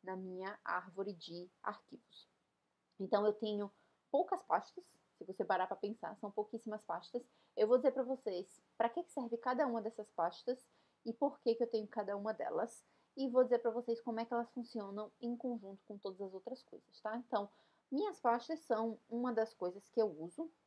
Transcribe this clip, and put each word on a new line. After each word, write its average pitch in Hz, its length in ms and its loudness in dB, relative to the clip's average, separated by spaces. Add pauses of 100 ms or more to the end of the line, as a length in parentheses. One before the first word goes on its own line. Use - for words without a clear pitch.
na 190 120 -6
minha 185 500 -8
árvore 185 500 -2
de 170 360 -12 (120)
arquivos. - 640 -10 (720)
Então, 202 260 4
eu 214 60 6
tenho 208 400 -4 (380)
poucas 311 320 2
pastas, - 420 -2 (320)
se - 80 -14
você 190 200 -4
parar 185 220 2
pra 196 100 -4
pensar, 208 400 -6
são 202 140 -8
pouquíssimas 214 520 -6
pastas. 233 400 -6 (340)
Eu 214 120 6
vou 247 80 10
dizer 254 160 6
pra 262 100 0
vocês 220 580 -4 (160)
pra 226 120 4
que 339 140 -2
que - 100 -12
serve 233 240 -4
cada 254 300 2
uma 233 140 0
dessas 214 320 -6
pastas 180 540 -2 (380)
e 226 80 -4
por 277 280 0
que 226 140 4
que 233 80 0
eu 233 80 0
tenho 214 160 0
cada 202 300 -4
uma 208 160 -2
delas. 214 520 -4 (320)
E 269 120 0
vou 247 140 6
dizer 247 160 6
pra 233 120 2
vocês 233 300 -2
como 226 200 -2
é 233 40 -2
que 233 80 -6
elas 233 180 0
funcionam 214 600 -6 (100)
em 240 160 -2
conjunto 202 500 -6
com 202 120 -12
todas 190 220 -6
as 190 120 -6
outras 214 300 -10
coisas, - 380 -20
tá? 214 160 -6
Então, 208 340 -2 (400)
minhas 370 300 -2
pastas 240 400 2
são 226 380 0 (100)
uma 240 240 0
das 220 200 2
coisas 180 360 -6
que - 120 2
eu 214 80 6
uso. 175 420 -8 (160)